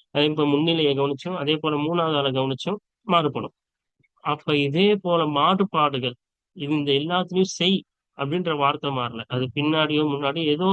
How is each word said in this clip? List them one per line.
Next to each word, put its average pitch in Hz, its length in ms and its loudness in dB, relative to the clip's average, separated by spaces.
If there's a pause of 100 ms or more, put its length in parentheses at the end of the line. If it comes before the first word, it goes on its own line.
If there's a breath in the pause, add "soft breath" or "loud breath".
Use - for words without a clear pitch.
(120)
அதே 147 240 2
போல 151 180 2
முன்னிலையை 156 460 2
கவனிச்சும், 143 420 -2
அதே 147 220 0
போல 156 100 0 (140)
மூணாவது 160 340 0
ஆளை 139 160 0
கவனிச்சும் 135 420 -4 (280)
மாறுபடும். 147 480 0 (680)
அப்ப 151 320 -2 (100)
இதே 160 220 2 (160)
போல 170 180 2 (140)
மாறுபாடுகள் 147 800 0 (420)
இது 147 200 -4
இந்த 143 200 -2
எல்லாத்துலயும் 180 560 0
செய் 185 240 2 (400)
அப்படின்ற 165 400 -2
வார்த்தை 143 400 0
மாறல, 120 240 -4 (120)
அது 127 120 0 (100)
பின்னாடியோ 156 540 2
முன்னாடியோ 147 440 -2
ஏதோ 165 200 -2